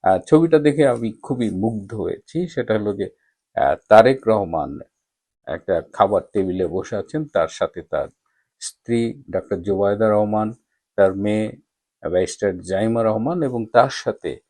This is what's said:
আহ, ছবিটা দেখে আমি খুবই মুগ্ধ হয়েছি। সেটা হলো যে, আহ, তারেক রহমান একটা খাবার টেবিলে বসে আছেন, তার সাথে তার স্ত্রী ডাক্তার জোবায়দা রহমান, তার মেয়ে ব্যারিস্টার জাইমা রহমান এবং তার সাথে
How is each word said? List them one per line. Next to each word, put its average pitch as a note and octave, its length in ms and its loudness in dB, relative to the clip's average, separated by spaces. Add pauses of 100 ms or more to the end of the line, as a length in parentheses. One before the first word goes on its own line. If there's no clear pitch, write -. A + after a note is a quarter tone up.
আহ, F#2 240 4
ছবিটা D#3+ 320 4
দেখে D3 280 2
আমি A#2 260 -2
খুবই A#2+ 380 -4
মুগ্ধ G#2 440 -4
হয়েছি। A2 540 -6
সেটা A2 300 -4
হলো G#2 140 -2
যে, G2 140 -6 (500)
আহ, C#2 180 2 (140)
তারেক A2+ 400 6
রহমান E2 500 -2 (680)
একটা E2 360 -2 (100)
খাবার G2 300 2 (100)
টেবিলে F#2 340 -2
বসে F2+ 300 -6
আছেন, D3+ 280 -6
তার E2+ 240 -2
সাথে - 340 -6
তার C#2+ 260 -6 (520)
স্ত্রী - 680 -6
ডাক্তার F#2 320 -4
জোবায়দা G2+ 480 0
রহমান, G#2+ 420 0 (440)
তার G2 200 4
মেয়ে G#2+ 400 -2 (540)
ব্যারিস্টার F#2 500 -2
জাইমা G#2+ 420 -2
রহমান A#2 400 -2
এবং A#2+ 240 -4
তার A#2+ 240 4
সাথে - 600 -8